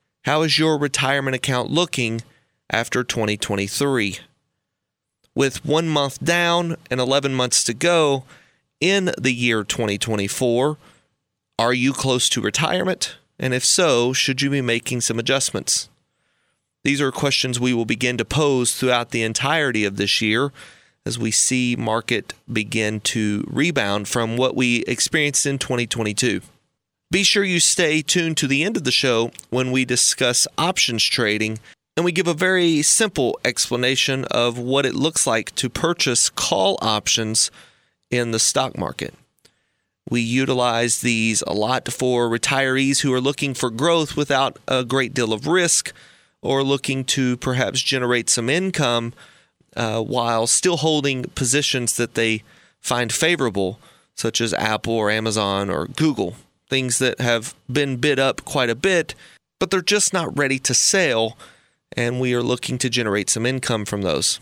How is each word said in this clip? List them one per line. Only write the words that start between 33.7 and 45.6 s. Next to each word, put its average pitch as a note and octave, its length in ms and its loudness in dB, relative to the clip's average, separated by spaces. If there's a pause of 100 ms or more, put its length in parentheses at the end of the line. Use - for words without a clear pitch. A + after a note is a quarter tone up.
of A#2+ 260 2
what C3 280 0
it - 80 -2
looks D3 300 0
like A2+ 300 0
to - 140 -2
purchase C#3+ 600 0
call - 540 0
options A2 680 0 (580)
in A#2+ 220 0
the A2+ 80 0
stock - 360 0
market. - 380 -6 (960)
We A#2+ 120 2
utilize B2 800 0
these A2+ 400 0
a - 100 -4
lot A2 400 -2
for B2 360 0
retirees C3+ 720 0
who C#3 120 0
are B2+ 80 2
looking C#3 340 -2
for B2 160 -2
growth D#3 460 0
without C#3 500 0
a B2+ 180 0
great B2+ 300 -2
deal A#2 180 0
of G#2+ 140 -4
risk E3+ 460 2 (500)